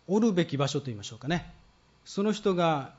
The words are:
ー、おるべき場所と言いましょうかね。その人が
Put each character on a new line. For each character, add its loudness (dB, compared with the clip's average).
ー、 0
お 4
る 4
べ 2
き -4
場 2
所 -2
と -10
言 -6
い -10
ま -12
し -10
ょ -16
う -20
か -10
ね。 -2
そ -4
の 2
人 0
が 0